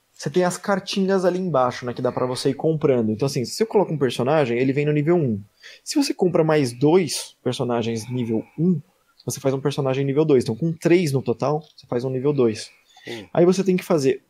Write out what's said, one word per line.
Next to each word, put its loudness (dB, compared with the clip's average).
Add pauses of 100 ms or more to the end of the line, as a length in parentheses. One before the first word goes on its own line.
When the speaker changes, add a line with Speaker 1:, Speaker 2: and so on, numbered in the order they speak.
(120)
Speaker 1:
Você -10
tem 2
as 0
cartinhas 0
ali 2
embaixo, 0
né, -4
que -8
dá 0
pra -2
você -2
ir 2
comprando. 2
Então, -2
assim, -2
se -10
você -2
coloca 0
um -4
personagem, 0
ele 0
vem -2
no 2
nível 2
um. 0 (440)
Se -8
você 0
compra 2
mais 2
dois 2
personagens -2
nível -2 (140)
um, 0 (440)
você -6
faz 0
um -4
personagem -2
nível 2
dois. 4
Então, -4
com -2
três 2
no 0
total, -2 (140)
você -20
faz -2
um -4
nível 0
dois. 0 (360)
Speaker 2:
Hum. -12
Speaker 1:
Aí 4
você 2
tem 0
que -10
fazer 0